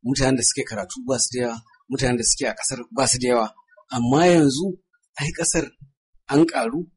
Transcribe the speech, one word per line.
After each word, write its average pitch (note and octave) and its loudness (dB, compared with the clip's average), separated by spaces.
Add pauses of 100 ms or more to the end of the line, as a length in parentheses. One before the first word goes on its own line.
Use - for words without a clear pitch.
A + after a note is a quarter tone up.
Mutanen C3 0
da A2+ -2
suke - 0
karatu G#2 -8
ba C3 -2
su - -2
da B2 -6
yawa, A#2 -4 (300)
mutanen B2+ -2
da A2+ -4
suke - 0
a G#2+ -2
ƙasar - -8 (120)
ba C3 0
su B2+ 0
da B2 -2
yawa. A#2+ 2 (440)
Amma B2 2
yanzu, D#3+ 4 (500)
ai C#3+ -2
ƙasar - -2 (640)
an D3 6
ƙaru C3 -4 (180)